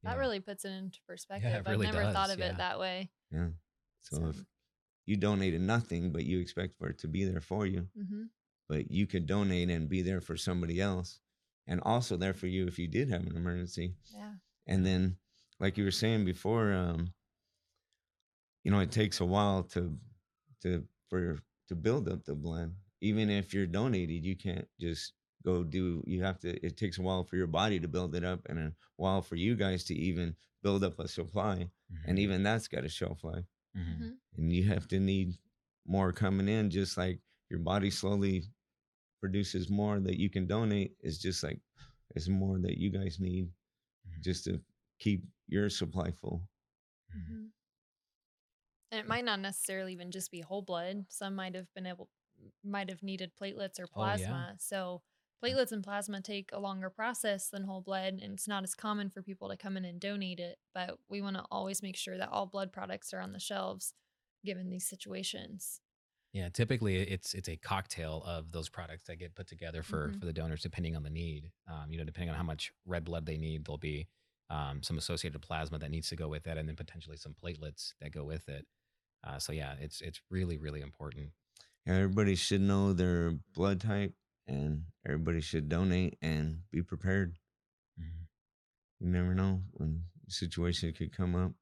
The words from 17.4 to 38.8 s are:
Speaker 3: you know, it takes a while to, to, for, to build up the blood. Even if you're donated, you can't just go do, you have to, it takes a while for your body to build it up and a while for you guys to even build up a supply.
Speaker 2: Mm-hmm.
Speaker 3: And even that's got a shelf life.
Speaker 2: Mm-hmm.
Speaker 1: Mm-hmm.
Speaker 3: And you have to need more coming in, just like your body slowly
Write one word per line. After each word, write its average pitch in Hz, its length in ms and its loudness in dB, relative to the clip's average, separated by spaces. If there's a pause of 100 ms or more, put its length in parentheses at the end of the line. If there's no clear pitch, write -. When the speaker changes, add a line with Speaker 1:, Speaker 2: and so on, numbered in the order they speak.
Speaker 3:
you - 60 2
know, 101 100 8
it 90 100 4
takes 104 300 4
a 90 40 4
while 95 400 4
to, 87 340 -2 (640)
to, 90 240 2 (220)
for, 87 300 0 (300)
to 95 80 -4
build 101 320 2
up - 160 -4
the 71 100 -4
blood. 82 400 -4 (260)
Even 107 300 4
if 101 240 0
you're 98 120 2
donated, 87 580 2
you 92 120 0
can't 92 300 -4 (140)
just 85 320 -4 (320)
go 87 180 4
do, 85 440 0
you 90 160 0
have 95 180 0
to, 90 260 -4
it 87 100 -4
takes 92 220 -2
a 92 40 -2
while 92 200 2
for 87 140 -2
your 92 100 4
body 92 320 4
to 85 80 0
build 82 300 0
it 87 80 0
up 90 240 -2
and 80 100 -2
a 80 140 -2 (240)
while 95 260 2
for - 140 -6
you 98 180 4
guys 95 300 2
to 90 100 -2
even 85 400 0 (280)
build 98 200 4
up 92 160 0
a 87 80 -4
supply. 90 640 0 (220)
Speaker 2:
Mm-hmm. 82 180 -6
Speaker 3:
And 95 80 6
even 98 240 4
that's 107 240 4
got - 180 -2
a 78 40 -2
shelf 90 340 -4
life. 87 220 -4 (320)
Speaker 2:
Mm-hmm. 85 260 -2
Speaker 1:
Mm-hmm. 76 80 -6 (260)
Speaker 3:
And 82 160 4
you 90 120 6
have 95 240 4
to 95 100 2
need 95 380 4 (500)
more 92 260 4
coming 98 360 4
in, 107 220 4
just 92 260 0
like 92 240 0 (300)
your 87 100 0
body 95 300 4
slowly 98 540 2 (760)